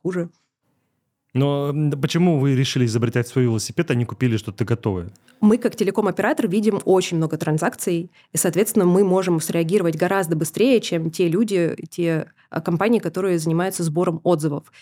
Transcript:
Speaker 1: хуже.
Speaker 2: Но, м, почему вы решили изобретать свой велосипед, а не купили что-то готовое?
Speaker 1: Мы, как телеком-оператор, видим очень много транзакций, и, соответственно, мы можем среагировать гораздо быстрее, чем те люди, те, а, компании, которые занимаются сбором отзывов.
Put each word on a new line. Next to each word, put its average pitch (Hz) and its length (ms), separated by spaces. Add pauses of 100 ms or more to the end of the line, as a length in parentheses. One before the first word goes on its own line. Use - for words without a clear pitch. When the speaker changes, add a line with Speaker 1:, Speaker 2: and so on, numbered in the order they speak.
Speaker 1:
хуже. 175 260 (1080)
Speaker 2:
Но, 143 360
м, 147 220
почему 156 460
вы 139 160
решили 131 300
изобретать 117 420
свой 127 180
велосипед, 117 460
а 131 40
не 120 100
купили 117 320
что-то 104 300
готовое? 92 420 (320)
Speaker 1:
Мы, 214 160
как 247 180
телеком-оператор, 202 720
видим 208 380
очень 185 320
много 156 220
транзакций, 170 720 (220)
и, - 40
соответственно, 185 480
мы 180 180
можем 180 380
среагировать 170 560
гораздо 180 400
быстрее, 208 460
чем 165 280
те 175 180
люди, 180 460 (140)
те, 165 380 (240)
а, - 100
компании, 196 380
которые 185 400
занимаются 170 440
сбором 165 420
отзывов. 156 460 (120)